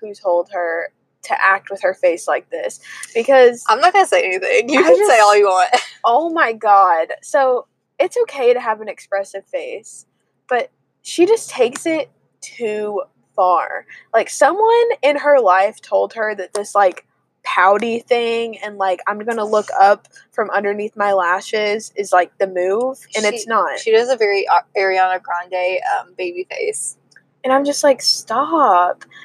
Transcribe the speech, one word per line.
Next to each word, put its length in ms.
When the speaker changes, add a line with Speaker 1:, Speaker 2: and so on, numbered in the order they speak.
Speaker 1:
who 120
told 380
her 400
to 180
act 280
with 120
her 120
face 340
like 220
this, 300
because 540
Speaker 2:
I'm 140
not 120
gonna 140
say 160
anything. 460
You 100
Speaker 1:
I 40
Speaker 2:
can 120
say 40
Speaker 1:
just 40
Speaker 2:
all 160
you 80
want. 240
<laughs> 160
Speaker 1:
Oh 240
my 240
God! 540
So, 460
it's 240
okay 300
to 80
have 180
an 80
expressive 580
face, 600
but 240
she 240
just 240
takes 360
it 240
too 640
far. 500
Like, 160
someone 600
in 160
her 240
life 400
told 320
her 220
that 180
this, 220
like, 300
pouty 440
thing 600
and, 180
like, 300
"I'm 120
gonna 260
look 240
up 280
from 180
underneath 480
my 160
lashes" 800
is, 160
like, 280
the 80
move, 520
and 100
it's 180
Speaker 2:
She, 60
Speaker 1:
not. 300
Speaker 2:
she 120
does 180
a 80
very, 300
uh, 140
Ariana 480
Grande, 560
um, 200
baby 340
face. 460
Speaker 1:
And 100
I'm 100
just 200
like, 180
"Stop." 1040